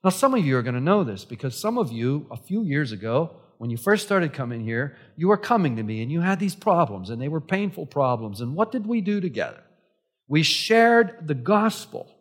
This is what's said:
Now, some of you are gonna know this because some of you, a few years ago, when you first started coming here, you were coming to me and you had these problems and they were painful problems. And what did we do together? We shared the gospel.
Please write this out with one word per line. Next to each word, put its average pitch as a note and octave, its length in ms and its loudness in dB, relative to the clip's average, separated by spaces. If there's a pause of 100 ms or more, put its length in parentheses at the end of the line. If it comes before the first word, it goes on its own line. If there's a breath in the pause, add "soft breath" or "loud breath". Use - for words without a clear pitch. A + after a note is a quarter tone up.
Now, F#3+ 80 6
some C4 220 2
of G#3 120 2
you C3+ 120 2
are A#2+ 60 0
gonna B2 160 -2
know F3+ 240 2
this G#2 220 -6
because B2+ 340 -8
some A3+ 180 -2
of D#3+ 140 0
you, B2+ 400 -2
a A#2 60 -14
few G#3 260 -4
years C#3+ 280 0
ago, A#2 400 -2 (280 soft breath)
when A#2 120 -6
you A#2 60 -4
first G#3 280 2
started F3 280 0
coming A#2+ 300 -6
here, A#2 320 -4 (200 loud breath)
you E3+ 140 0
were G#3 80 4
coming F#3+ 400 0
to A2 60 -4
me A2 200 -4
and B2+ 80 -6
you E3+ 100 -2
had F#3 180 0
these F#3+ 140 -2
problems A2 560 0
and A#2 100 -6
they C3+ 80 -4
were D#3 140 -2
painful F#3 460 -4
problems. A#2 520 0
And A#2+ 160 -6
what A3 160 2
did A3 140 -4
we A3+ 160 0
do G3+ 180 0
together? A2 440 -6 (640)
We D3+ 160 2
shared A3+ 840 4
the D3+ 60 -2
gospel. G#3 880 0